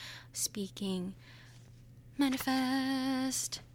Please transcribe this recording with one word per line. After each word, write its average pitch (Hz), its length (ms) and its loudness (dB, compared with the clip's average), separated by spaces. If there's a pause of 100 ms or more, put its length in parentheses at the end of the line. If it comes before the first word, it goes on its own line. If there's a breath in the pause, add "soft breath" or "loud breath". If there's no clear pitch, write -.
(320 loud breath)
speaking. 190 840 -2 (1000 loud breath)
Manifest. 262 1400 2 (160)